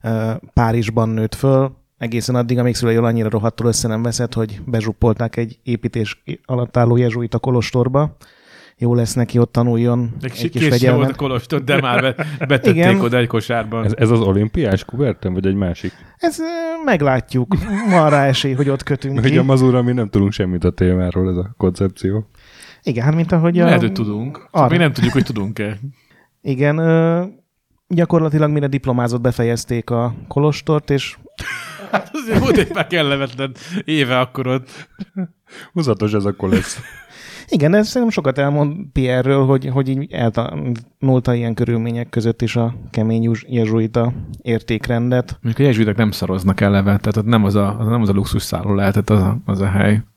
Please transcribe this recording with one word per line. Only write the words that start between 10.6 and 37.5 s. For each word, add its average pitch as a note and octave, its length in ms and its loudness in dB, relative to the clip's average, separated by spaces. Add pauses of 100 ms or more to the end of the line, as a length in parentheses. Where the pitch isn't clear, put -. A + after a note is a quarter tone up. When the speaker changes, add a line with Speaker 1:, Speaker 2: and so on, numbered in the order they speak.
Speaker 2:
volt D3+ 120 2
Speaker 1:
fegyelmet. C3 380 4
Speaker 2:
a C3+ 40 -6
kolostor, C3 500 -4
de C#3 160 2
már B2 200 2
be-, C3 260 -2 (120)
betették C#3+ 360 2
Speaker 1:
Igen. F#3 260 4
Speaker 2:
oda A#2+ 160 0
egy A#2+ 100 2
kosárban. A2+ 580 -2
Speaker 3:
Ez, G#2 120 0
ez A2+ 140 2
az A#2 100 4
olimpiás G2+ 640 2
Coubertin, A#2+ 480 -4
vagy F#2+ 140 -2
egy F#2+ 80 0
másik? F#2 380 -4 (260)
Speaker 1:
Ez, E4+ 200 -2
ö, D#4+ 60 -4 (400)
meglátjuk. C#3 680 0 (360)
Van D#3+ 200 4
rá C#3+ 160 4
esély, C3+ 260 0
hogy C3+ 160 -2
ott C3+ 140 -2
kötünk C3+ 380 -4
Speaker 3:
Hogy B2+ 100 4
Speaker 1:
ki. D3+ 80 2
Speaker 3:
a C3 40 4
Mazur, C3 320 4
ami B2 180 2
nem A#2+ 160 -2
tudunk G2 240 2
semmit F2+ 320 -2
a F2+ 60 4
témáról, F#2 600 0
ez F2+ 60 -2
a F#2 200 -6
koncepció. G2 680 -2 (560)
Speaker 1:
Igen, A#2+ 220 -2
hát D3+ 100 2
mint E3+ 180 0
ahogy E3+ 280 2
a E3+ 40 6
Speaker 2:
Lehet, D3+ 160 6
hogy A2 120 0
tudunk. A2+ 440 -4
Csak - 140 -20
Speaker 1:
arra- C3+ 200 2
Speaker 2:
mi E3 60 2
nem E3 160 4
tudjuk, A#2 200 0
hogy C3 120 2
tudunk-e. G#2 540 -4 (640)
Speaker 1:
Igen, C#3+ 380 0
ö, E3 460 2 (640)
gyakorlatilag D#3+ 640 2
mire D3 160 0
diplomázott, B2 540 0
befejezték A#2 680 -2
a A#2+ 240 -2 (140)
kolostort, D3 640 -2
és C#3 260 -2 (720)
Speaker 2:
Hát - 220 -4
azért A#3+ 260 -2
volt - 180 4
egy F#3+ 160 2
pár F3 140 -2
kellemetlen C#3 680 -2 (320)
éve C3+ 340 0
akkor B2+ 280 -2
ott. B2+ 420 -6 (840)
Speaker 3:
Húzatos G#2+ 400 0
ez G#2 120 0
a G2+ 80 0
kolesz. - 480 -2 (680)
Speaker 1:
Igen, E3 260 2